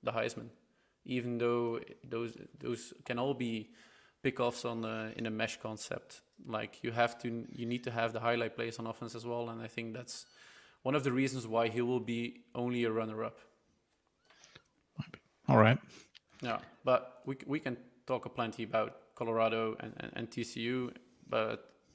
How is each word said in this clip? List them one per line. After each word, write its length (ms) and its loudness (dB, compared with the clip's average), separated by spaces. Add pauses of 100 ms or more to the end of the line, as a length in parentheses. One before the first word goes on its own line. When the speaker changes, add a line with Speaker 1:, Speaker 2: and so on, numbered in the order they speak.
Speaker 1:
the 80 0
Heisman, 380 -2 (540)
even 320 -2
though 440 2 (280)
those, 280 -4 (240)
those 340 -6 (100)
can 140 -2
all 160 2
be 360 -2 (540)
pickoffs 400 0
on 200 -2
a, 320 -4
in 100 -2
a 40 0
mesh 300 0
concept. 600 -6 (260)
Like, 360 -4
you 100 -2
have 300 4
to, 300 -4
you 120 -6
need 200 0
to 60 -2
have 220 2
the 80 -2
highlight 340 2
plays 240 -4
on 80 -6
offense 280 -8
as 100 -10
well, 240 -2
and 140 -8
I 40 -6
think 280 -6
that's 320 -10 (560)
one 120 4
of 80 4
the 100 2
reasons 340 2
why 220 4
he 120 0
will 200 4
be 420 -4 (120)
only 300 0
a 80 2
runner-up. 460 -2 (1600)
Speaker 2:
Might 140 -10
be. 60 -18 (300)
All 100 10
right. 200 10 (640)
Speaker 1:
Yeah, 160 -2 (260)
but 400 2
we, 120 -4 (100)
we 140 -2
can 160 -4 (300)
talk 280 -2
plenty 300 -4
about 500 -2
Colorado 640 2
and, 200 -8
and, 160 -8
and 140 -6
T 140 -4
C 160 -8
U, 320 -2 (380)
but 420 0 (220)